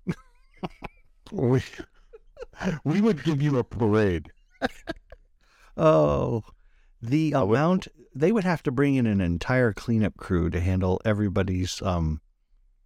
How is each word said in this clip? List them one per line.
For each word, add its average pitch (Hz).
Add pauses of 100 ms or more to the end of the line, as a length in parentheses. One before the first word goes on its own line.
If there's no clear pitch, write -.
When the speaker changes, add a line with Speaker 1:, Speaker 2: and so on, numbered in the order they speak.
Speaker 1:
<laughs> -
Speaker 2:
We, 131 (1200)
we 160
would 196
give 143
you 143
a 117
parade. 104 (280)
<laughs> - (1080)
Speaker 1:
Oh, 143 (600)
the 147
Speaker 3:
I 135
would 101
Speaker 1:
amount, 180 (260)
they 160
would 214
have 175
to 151
bring 139
in 127
an 101
entire 101
cleanup 110
crew 82
to 87
handle 92
everybody's, 95
um, 82 (640)